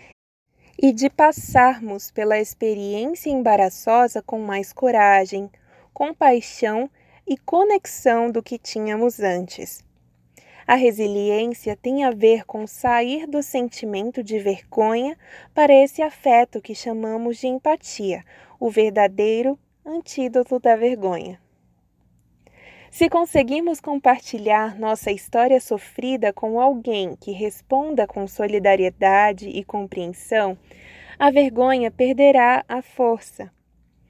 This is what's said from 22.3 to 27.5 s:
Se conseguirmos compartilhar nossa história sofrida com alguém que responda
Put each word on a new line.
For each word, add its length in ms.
Se 160
conseguirmos 720
compartilhar 1000
nossa 320
história 480
sofrida 720
com 300
alguém 560
que 160
responda 720